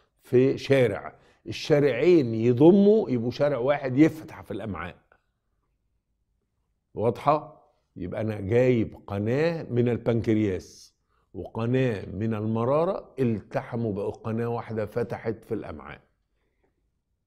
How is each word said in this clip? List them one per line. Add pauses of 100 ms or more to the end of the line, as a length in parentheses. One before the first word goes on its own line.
(220)
في
شارع، (280)
الشارعين
يضموا
يبقوا
شارع
واحد
يفتح
في
الأمعاء. (1900)
واضحة؟ (340)
يبقى
أنا
جايب (100)
قناة
من
البنكرياس (380)
وقناة
من
المرارة،
التحموا
بقوا
قناة
واحدة
فتحت
في
الأمعاء. (1300)